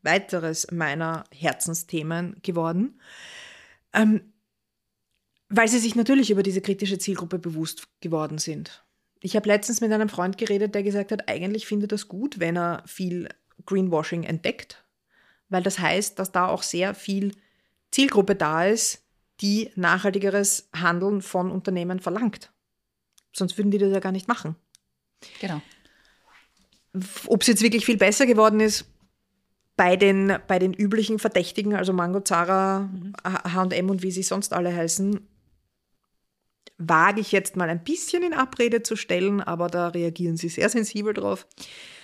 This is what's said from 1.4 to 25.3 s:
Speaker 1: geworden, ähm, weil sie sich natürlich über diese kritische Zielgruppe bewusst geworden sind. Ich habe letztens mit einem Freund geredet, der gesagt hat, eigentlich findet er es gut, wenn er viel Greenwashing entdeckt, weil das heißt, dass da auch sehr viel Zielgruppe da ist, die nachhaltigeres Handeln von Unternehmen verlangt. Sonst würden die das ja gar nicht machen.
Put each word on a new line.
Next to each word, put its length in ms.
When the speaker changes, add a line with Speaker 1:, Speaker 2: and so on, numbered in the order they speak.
Speaker 1:
geworden, 580
ähm, 280
weil 200
sie 120
sich 160
natürlich 340
über 120
diese 180
kritische 380
Zielgruppe 400
bewusst 500
geworden 380
sind. 460
Ich 160
habe 120
letztens 320
mit 120
einem 160
Freund 300
geredet, 360
der 80
gesagt 300
hat, 160
eigentlich 380
findet 260
er 40
es 120
gut, 300
wenn 180
er 300
viel 420
Greenwashing 560
entdeckt, 600
weil 120
das 160
heißt, 400
dass 140
da 140
auch 160
sehr 320
viel 380
Zielgruppe 460
da 280
ist, 380
die 320
nachhaltigeres 1000
Handeln 460
von 300
Unternehmen 480
verlangt. 520
Sonst 240
würden 140
die 80
das 140
ja 80
gar 120
nicht 160
machen. 260